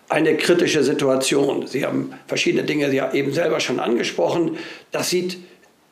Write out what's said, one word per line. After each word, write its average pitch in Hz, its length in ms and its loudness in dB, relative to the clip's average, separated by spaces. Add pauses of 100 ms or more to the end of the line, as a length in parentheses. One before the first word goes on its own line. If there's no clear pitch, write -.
eine 151 260 4
kritische 165 480 2
Situation. 135 840 2
Sie - 180 -4
haben 135 280 -4 (140)
verschiedene 160 360 0
Dinge 147 280 0
ja 135 220 0
eben 139 200 0
selber 160 260 0
schon - 200 -2
angesprochen. 160 800 0 (340)
Das 147 180 -4
sieht 180 280 -2 (540)